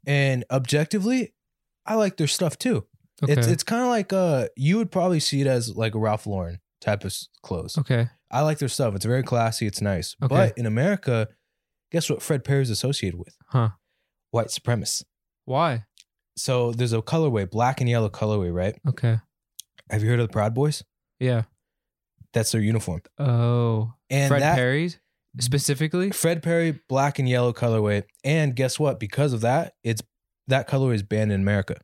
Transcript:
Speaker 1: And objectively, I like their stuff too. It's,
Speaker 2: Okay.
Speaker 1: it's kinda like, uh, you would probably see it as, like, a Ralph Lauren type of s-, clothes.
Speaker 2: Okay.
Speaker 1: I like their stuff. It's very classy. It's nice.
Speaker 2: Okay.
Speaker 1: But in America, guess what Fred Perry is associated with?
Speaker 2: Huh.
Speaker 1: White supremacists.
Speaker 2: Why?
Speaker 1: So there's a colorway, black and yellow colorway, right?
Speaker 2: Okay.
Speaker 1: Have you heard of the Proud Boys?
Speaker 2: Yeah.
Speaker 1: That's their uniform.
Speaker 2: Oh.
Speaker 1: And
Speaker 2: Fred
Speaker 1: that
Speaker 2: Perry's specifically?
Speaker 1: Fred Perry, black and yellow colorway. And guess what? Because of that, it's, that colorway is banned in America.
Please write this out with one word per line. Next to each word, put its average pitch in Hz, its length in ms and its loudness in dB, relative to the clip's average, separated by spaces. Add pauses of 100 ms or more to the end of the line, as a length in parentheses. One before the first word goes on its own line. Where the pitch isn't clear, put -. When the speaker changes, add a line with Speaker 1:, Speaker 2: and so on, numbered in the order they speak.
Speaker 1:
And 139 460 2
objectively, 165 800 0 (540)
I 220 80 -2
like 214 220 0
their 156 100 0
stuff - 320 -2
too. 190 260 0 (380)
It's, 139 80 2 (160)
Speaker 2:
Okay. 117 40 4
Speaker 1:
it's 160 120 0
kinda 240 240 0
like, 226 260 0
uh, 165 420 2
you 156 220 2
would 226 140 -2
probably 180 300 2
see 139 200 0
it 135 60 2
as, 120 280 0
like, 110 200 -2
a 110 40 -2
Ralph 107 280 0
Lauren 90 320 -6 (220)
type 120 200 0
of 98 60 -8
s-, - 200 -10 (140)
clothes. - 360 -6
Speaker 2:
Okay. 123 320 0 (200)
Speaker 1:
I 131 120 0
like 156 180 0
their 139 100 -2
stuff. 113 260 -2
It's 98 100 -6
very 127 180 0
classy. 117 420 0
It's - 160 -4
nice. 98 400 -4
Speaker 2:
Okay. 139 140 0
Speaker 1:
But 113 220 4
in 120 80 -4
America, 117 640 0 (640)
guess 165 180 -2
what - 120 -4
Fred 143 220 -2
Perry 139 200 2
is 120 60 -2
associated 104 500 -2
with? - 160 -16 (120)
Speaker 2:
Huh. 117 220 2 (640)
Speaker 1:
White 117 160 0
supremacists. - 560 -4 (420)
Speaker 2:
Why? 131 400 -2 (500)
Speaker 1:
So 123 360 0
there's 117 220 0
a 113 80 0
colorway, 127 480 0
black 120 300 0
and 123 100 0
yellow 117 200 2
colorway, 104 440 -2
right? 92 220 -2 (140)
Speaker 2:
Okay. 113 300 0 (720)
Speaker 1:
Have 107 100 0
you 110 80 2
heard 120 100 2
of 117 80 0
the - 60 -8
Proud 110 220 0
Boys? 147 280 -2 (360)
Speaker 2:
Yeah. 123 240 0 (880)
Speaker 1:
That's 113 180 0
their 113 100 0
uniform. 104 420 -2 (160)
Speaker 2:
Oh. 120 720 0 (160)
Speaker 1:
And 139 200 2
Speaker 2:
Fred 139 120 4
Speaker 1:
that 147 140 4
Speaker 2:
Perry's 139 440 0 (400)
specifically? 143 680 0
Speaker 1:
Fred 170 320 -2
Perry, 165 480 0
black 135 300 0
and 127 100 2
yellow 123 240 2
colorway. 107 500 2 (200)
And 147 320 0
guess 127 240 -2
what? 143 200 0
Because 143 340 -2
of 110 80 -2
that, 131 420 0
it's, 113 180 -2 (460)
that 131 200 0
colorway 131 280 0
is 101 80 -2
banned 107 280 0
in 98 100 2
America. 98 420 0